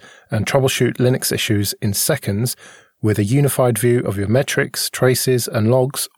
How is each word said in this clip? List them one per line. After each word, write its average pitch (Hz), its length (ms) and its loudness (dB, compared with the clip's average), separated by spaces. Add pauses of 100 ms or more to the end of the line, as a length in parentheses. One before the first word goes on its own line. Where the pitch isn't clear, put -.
(300)
and 110 160 -2
troubleshoot 131 500 0
Linux 127 360 0
issues 101 500 -2
in 104 100 -2
seconds 117 640 -2 (460)
with 107 160 2
a 104 60 2
unified 127 540 2
view 120 220 2
of 98 180 -4
your 98 100 -4
metrics, 139 640 -2
traces, 127 580 0
and 110 220 0
logs 131 480 0